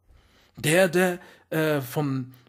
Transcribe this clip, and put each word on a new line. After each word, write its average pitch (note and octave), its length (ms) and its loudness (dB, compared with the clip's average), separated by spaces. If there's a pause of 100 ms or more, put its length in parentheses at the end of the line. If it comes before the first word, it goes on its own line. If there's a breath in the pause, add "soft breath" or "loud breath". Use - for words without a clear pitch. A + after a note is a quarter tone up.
(560 soft breath)
Der, E3 320 2
der, F3+ 320 0 (300 loud breath)
äh, D#3 300 0
vom, C3 520 -4 (160)